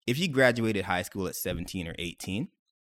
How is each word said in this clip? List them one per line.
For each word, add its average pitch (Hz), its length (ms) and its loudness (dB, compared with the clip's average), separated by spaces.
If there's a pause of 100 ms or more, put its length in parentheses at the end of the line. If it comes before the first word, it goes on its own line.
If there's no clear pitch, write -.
If 127 120 0
you 185 100 0
graduated 117 580 4
high 90 180 0
school 92 240 -4
at - 80 -6
seventeen 85 520 -4
or 85 100 -10
eighteen, 92 520 -4 (340)